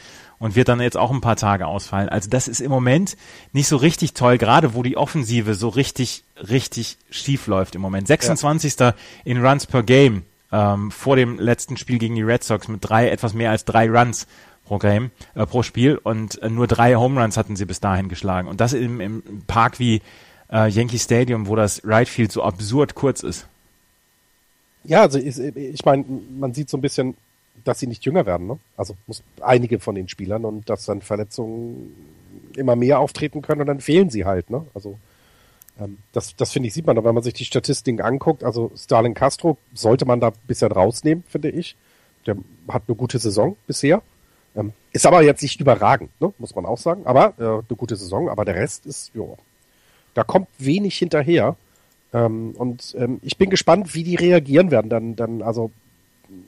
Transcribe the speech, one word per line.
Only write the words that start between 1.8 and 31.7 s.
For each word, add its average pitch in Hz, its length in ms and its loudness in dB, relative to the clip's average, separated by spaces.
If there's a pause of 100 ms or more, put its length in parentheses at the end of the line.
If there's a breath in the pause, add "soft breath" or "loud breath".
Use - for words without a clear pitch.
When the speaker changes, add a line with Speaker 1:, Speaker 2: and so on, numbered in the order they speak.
Speaker 1:
Also 107 220 -4
das 123 180 0
ist - 120 -6
im 135 100 -4
Moment 135 480 0 (340 loud breath)
nicht 139 160 0
so - 80 2
richtig 156 380 2
toll, 123 240 4
gerade 123 340 4
wo 120 100 -4
die 127 140 -2
Offensive 117 580 0
so 107 140 -2
richtig, 123 560 -4 (240)
richtig 117 480 -4 (140)
schief - 380 -6
läuft 95 260 -2
im 90 80 -8
Moment. 95 260 -4
Speaker 2:
Ja. 147 60 4
Speaker 1:
Sechsundzwanzigster 135 800 0 (320 loud breath)
in 123 180 0
Runs 139 220 2
per 127 160 0
Game, 120 400 6 (280)
ähm, 101 400 0
vor 135 260 0
dem 123 220 2
letzten 120 380 -2
Spiel 123 220 -2
gegen 113 160 -2
die 110 80 -2
Red 117 220 0
Sox - 220 -2
mit 110 140 -8
drei, 113 300 2
etwas 104 240 -2
mehr 113 160 -2
als 110 160 -2
drei 113 240 2
Runs 120 360 2 (380 soft breath)
pro 104 140 -4
Game, 107 320 0 (240 loud breath)
äh, 110 100 -2
pro 117 200 0
Spiel 127 320 2
und, 110 440 -4
äh, 110 80 -4
nur 117 200 0
drei 120 260 6
Home 127 260 2
Runs 110 160 0
hatten 107 200 -2
sie 98 80 -6
bis 92 160 -8
dahin 95 280 0
geschlagen. 92 380 -4
Und 95 140 -6
das 120 140 0
im, 120 260 -4
im 104 480 -10
Park 113 320 0
wie, 117 220 2 (500 soft breath)
äh, 110 160 2
Yankee 113 320 0
Stadium, 117 480 0
wo 107 80 0
das 107 280 0
Right 110 240 2
Field 110 220 0
so - 140 -2
absurd 107 500 -2
kurz - 300 -2
ist. - 240 -10 (1400)
Speaker 2:
Ja, 160 180 6
also 139 160 4
ich, 127 180 -6
ich 139 480 -8
meine, 139 200 4 (340)
man 135 160 -4
sieht 143 160 -8
so 147 60 -4
ein 135 40 -4
bisschen, 131 360 -2 (480)
dass - 160 -2
sie 131 80 -6
nicht 117 160 -10
jünger 151 200 2
werden, 87 220 -2
ne? 127 120 -10 (180)
Also 98 200 -10 (120)
muss - 160 -16 (160)
einige 120 400 2
von 101 160 -6
den 92 120 -8
Spielern 104 360 -8
und 107 260 -8
dass 104 140 -6
dann 101 180 -6
Verletzungen 113 920 -10 (640)